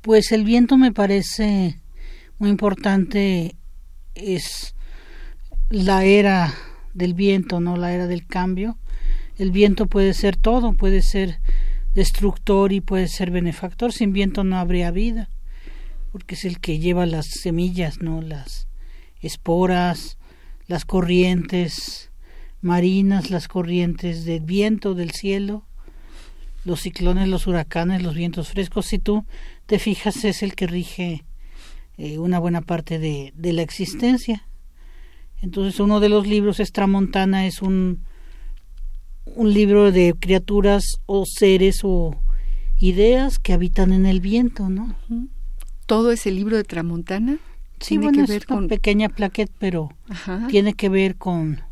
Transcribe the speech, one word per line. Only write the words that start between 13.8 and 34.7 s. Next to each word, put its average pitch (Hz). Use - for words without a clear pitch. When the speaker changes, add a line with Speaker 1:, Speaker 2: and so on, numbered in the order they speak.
Speaker 1:
Sin 202
viento 196
no 185
habría 175
vida, 220
porque 180
es -
el 175
que 156
lleva 175
las 160
semillas, 175
¿no? 160
Las 151
esporas, 175
las 175
corrientes 180
marinas, 190
las 170
corrientes 175
del 165
viento, 202
del 175
cielo, 202
los 175
ciclones, 185
los 185
huracanes, 175
los 165
vientos 170
frescos. -
Si 208
tú 208
te 208
fijas, -
es 196
el 196
que 190
rige, 175
eh, 151
una 180
buena 170
parte 165
de, 143
de 170
la 165
existencia. 226